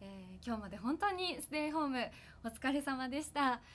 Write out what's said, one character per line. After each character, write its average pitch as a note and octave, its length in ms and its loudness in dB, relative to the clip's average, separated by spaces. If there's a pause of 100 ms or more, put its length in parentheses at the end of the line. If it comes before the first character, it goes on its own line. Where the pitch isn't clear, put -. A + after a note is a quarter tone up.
え F#3+ 400 -10
ー、 - 60 -10
今 A#3 80 0
日 G#3+ 80 -2
ま G3+ 60 -6
で F#3 80 -6
本 B3 220 0
当 G4+ 120 4
に F4+ 320 0
ス - 60 -4
テ D4+ 180 2
イ D#4 60 0
ホ D#4 140 4
ー - 20 0
ム B3 240 0 (320)
お A3+ 40 -2
疲 C4 240 0
れ C#4+ 80 4
様 C4 280 0
で C#4 140 0
し - 100 -8
た。 C4+ 220 6
あ A#3+ 60 -2 (140)